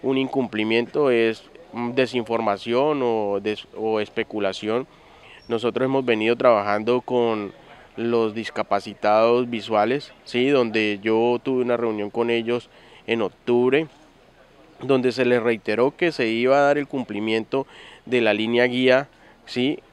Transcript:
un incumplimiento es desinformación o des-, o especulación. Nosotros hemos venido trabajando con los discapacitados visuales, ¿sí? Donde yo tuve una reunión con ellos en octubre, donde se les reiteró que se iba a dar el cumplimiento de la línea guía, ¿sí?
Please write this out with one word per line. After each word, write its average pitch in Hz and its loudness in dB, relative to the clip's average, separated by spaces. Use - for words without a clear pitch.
un 135 0
incumplimiento 120 -2
es 113 0
desinformación 117 -2
o 107 -2
des-, 104 -6
o 110 -2
especulación. 107 -4
Nosotros 117 -2
hemos 135 0
venido 117 2
trabajando 110 2
con 113 -2
los 113 0
discapacitados 107 0
visuales, 113 -2
¿sí? 127 0
Donde 110 2
yo 113 2
tuve 127 -2
una 120 0
reunión 107 -4
con 117 -2
ellos 117 -2
en 113 0
octubre, 123 0
donde 131 2
se 127 0
les 120 2
reiteró 117 0
que 175 0
se 120 -2
iba 123 2
a 143 4
dar 143 2
el 143 -4
cumplimiento 110 -4
de 123 0
la 107 4
línea 117 2
guía, 127 2
¿sí? 127 -2